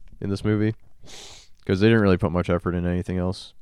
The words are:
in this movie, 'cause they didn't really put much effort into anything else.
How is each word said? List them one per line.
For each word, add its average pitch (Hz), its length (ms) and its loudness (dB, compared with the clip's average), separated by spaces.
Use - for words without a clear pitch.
in 101 100 -6
this 98 140 -4
movie, 107 320 0
'cause 95 140 0
they 107 80 6
didn't 113 140 6
really 98 160 4
put 85 160 -2
much 87 160 0
effort 87 260 0
into 87 140 -2
anything 90 280 -4
else. 90 440 -6